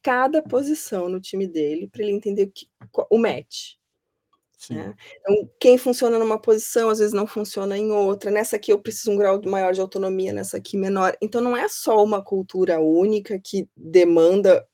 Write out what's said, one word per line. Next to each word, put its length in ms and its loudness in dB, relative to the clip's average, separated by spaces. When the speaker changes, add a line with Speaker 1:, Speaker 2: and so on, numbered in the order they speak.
Speaker 1:
cada 400 0
posição 680 -4
no 120 -6
time 260 -6
dele, 440 -4
pra 120 -8
ele 100 -2
entender 320 -2
o 60 -8
que, 160 -20
qua-, 200 -4
o 80 4
match, 560 -6
Speaker 2:
Sim. 180 -14
Speaker 1:
né. 200 -12
Então 280 0
quem 180 8
funciona 420 0
numa 200 0
posição, 500 0
às 100 0
vezes 140 0
não 140 -2
funciona 500 -6
em 140 -2
outra, 400 0
nessa 260 -2
aqui 160 0
eu 60 2
preciso 320 -6
um 60 0
grau 280 2
maior 280 0
de 80 -2
autonomia, 520 -4
nessa 240 -8
aqui 200 -8
menor. 440 0
Então 200 -2
não 160 -2
é 120 -2
só 340 2
uma 200 -2
cultura 580 -2
única 580 0
que 280 -8
demanda 960 4